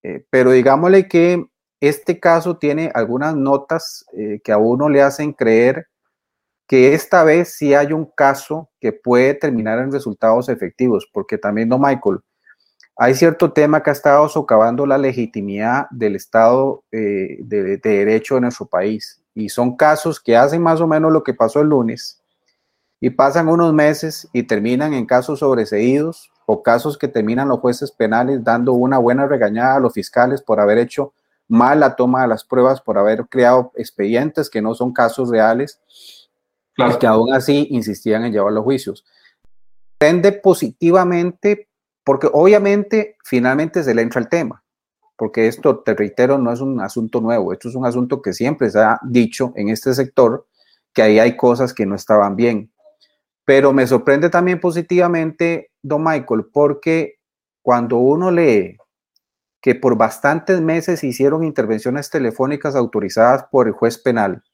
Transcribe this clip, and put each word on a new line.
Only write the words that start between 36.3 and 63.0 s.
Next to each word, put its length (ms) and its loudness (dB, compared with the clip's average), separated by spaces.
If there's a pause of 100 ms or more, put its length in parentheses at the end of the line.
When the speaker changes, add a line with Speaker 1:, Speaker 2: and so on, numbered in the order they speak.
Speaker 2:
Claro. 160 2
Speaker 1:
y 60 -4
que 80 2
aún 260 2
así 380 0
insistían 540 -4
en 80 -6
llevar 180 0
los 140 -4
juicios. 400 -6 (880)
Sorprende 400 2
positivamente, 1400 0 (340)
porque 300 0
obviamente 880 2
finalmente 580 -2
se 140 -2
le 60 2
entra 180 -2
el 80 -6
tema, 340 -4 (540)
porque 320 -2
esto, 320 0
te 140 -2
reitero, 440 0
no 140 -2
es 80 -6
un 220 -6
asunto 400 -6
nuevo, 320 -2
esto 160 -12
es 60 -14
un 100 -6
asunto 360 -4
que 120 -6
siempre 360 -2
se 100 0
ha 240 2
dicho 520 -2
en 140 -4
este 240 -4
sector, 540 0 (460)
que 80 0
ahí 160 4
hay 200 2
cosas 360 0
que 120 -4
no 100 -6
estaban 400 2
bien. 340 -2 (760)
Pero 260 4
me 160 2
sorprende 420 2
también 300 0
positivamente, 1120 -2 (100)
don 220 -4
Michael, 480 -4
porque 680 -2 (420)
cuando 380 0
uno 320 2
lee 440 0 (840)
que 140 2
por 200 0
bastantes 640 -2
meses 460 -4
hicieron 400 -2
intervenciones 640 -4
telefónicas 640 -4
autorizadas 760 0